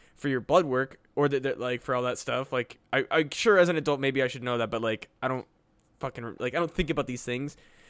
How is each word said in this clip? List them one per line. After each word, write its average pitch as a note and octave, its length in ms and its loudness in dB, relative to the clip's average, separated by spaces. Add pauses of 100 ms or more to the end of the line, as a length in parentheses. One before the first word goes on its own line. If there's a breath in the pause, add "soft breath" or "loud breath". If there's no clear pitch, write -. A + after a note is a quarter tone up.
(160 soft breath)
for - 140 -4
your B2+ 120 0
blood E3 240 4
work C3 340 -2 (160)
or D3 120 4
that, C#3 160 0
that, C3+ 160 -2
like, B2 220 -4
for C3 140 -2
all B2 80 0
that B2 160 -2
stuff. B2+ 340 -4
Like, B2 240 -4 (140)
I, C3+ 180 2
I, D#3+ 220 4
sure, G#3+ 260 4
as F3 120 8
an E3+ 80 2
adult, C#3+ 220 0
maybe C3+ 220 0
I B2+ 60 2
should B2 160 -8
know B2 160 -2
that, A2+ 100 -2
but, A2+ 140 -2
like, A2 260 -2 (140)
I C3 40 0
don't C3 200 -4 (520)
fucking, A#2+ 400 -10
like, B2 140 -4
I D3+ 60 0
don't E3+ 120 -2
think D#3+ 200 0
about C#3+ 160 -2
these B2 160 -8
things. B2+ 340 -6 (320 soft breath)